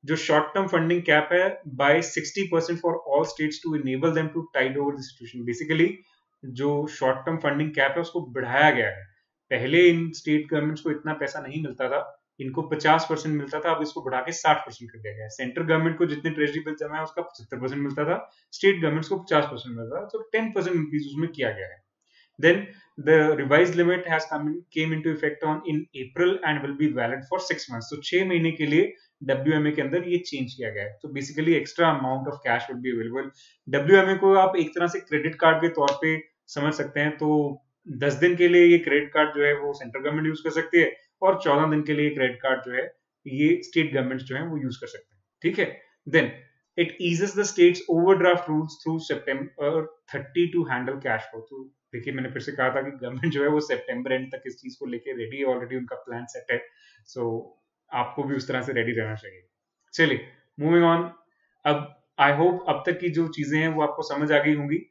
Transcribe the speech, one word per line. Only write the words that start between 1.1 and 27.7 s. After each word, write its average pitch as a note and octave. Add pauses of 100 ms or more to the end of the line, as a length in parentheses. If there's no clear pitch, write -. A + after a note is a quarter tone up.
है, F3+ (360)
by C#3+ (140)
sixty F#3+
percent E3+
for E3+ (200)
all D3+
states D3+
to D#3+
enable C3
them D#3
to E3 (120)
tide C3+
over C#3+
the C3
situation। A#2+
Basically, D#3+ (560)
जो C#3+ (120)
शॉर्ट C3
टर्म E3
फंडिंग D3+
कैप C#3
है, E3+
उसको E3+ (140)
बढ़ाया C3+
गया A#2
है। G2 (480)
पहले C#3
इन E3
state D3+
governments D3+
को D#3+
इतना D3+ (100)
पैसा C#3+
नहीं D3+
मिलता B2+
था, - (380)
इनको C3+
पचास D#3
परसेंट D#3
मिलता C#3+
था, E3+
अब D#3
इसको D3+
बढ़ा C3
के E3
साठ D3+
परसेंट -
कर A2+
दिया G#2
गया G#2+
है। G#2+
सेंट्रल C3+
government D#3+
को F3
जितने D3
treasury D3+
bills D3+
जमा D3+
है, D#3+
उसका D#3+
पचहत्तर B2
परसेंट C#3
मिलता C#3+
था, E3+ (340)
State F#3+
governments D#3
को F#3+
पचास D3+
परसेंट B2
मिलता A#2
था, G#3
तो A3 (120)
ten A3
percent F3+
increase D3+
उसमें D3+
किया B2
गया G2
है। - (540)
Then F3+ (500)
the D#3+ (200)
revised D#3
limit F3
has D#3+
come D3+
in, D#3+ (200)
came D#3+
into D#3
effect D3+
on D3+ (120)
in D3+ (220)
April D#3+ (160)
and C#3+
will C#3+
be D3+
valid B2+
for F3+
six E3+